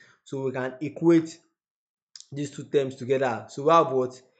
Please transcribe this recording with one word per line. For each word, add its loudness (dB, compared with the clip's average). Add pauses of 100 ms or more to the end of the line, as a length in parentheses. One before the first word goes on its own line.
(240)
So -8
we -2
can -6
equate 2 (920)
these -8
two -14
terms -2
together. -2
So -12
we 4
have 6
what? -2 (200)